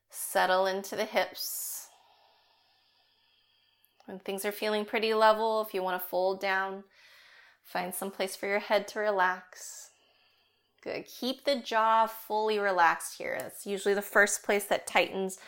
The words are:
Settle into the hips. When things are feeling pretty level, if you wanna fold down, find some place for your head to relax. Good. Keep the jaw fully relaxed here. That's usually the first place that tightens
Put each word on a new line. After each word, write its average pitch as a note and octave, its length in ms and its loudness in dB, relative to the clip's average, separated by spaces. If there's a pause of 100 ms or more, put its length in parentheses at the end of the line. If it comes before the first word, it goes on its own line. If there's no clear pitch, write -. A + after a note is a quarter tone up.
Settle F#3 560 2
into F#3+ 300 -4
the G#3+ 100 -2
hips. - 840 -4 (2250)
When F#3+ 140 -12
things G3 260 -6
are G#3 60 -2
feeling G#3+ 340 -2
pretty A3 280 0
level, A3 480 4
if G#3+ 120 -8
you F#3 100 -2
wanna F3+ 160 -2
fold F#3 400 -2
down, G3 460 -2 (760)
find F3+ 320 -6
some G3 160 -6
place F#3+ 260 -4
for - 120 -8
your G3+ 120 2
head G3+ 280 2
to - 120 -8
relax. F#3 880 -2 (920)
Good. - 260 -8
Keep - 360 -8
the C#4 140 0
jaw A3+ 500 2
fully G#3+ 500 -2
relaxed F3+ 600 2
here. - 220 -6
That's - 260 -10
usually G3+ 280 0
the G3+ 80 0
first G3+ 420 4
place G3+ 220 2
that - 220 -2
tightens F#3+ 500 0 (100)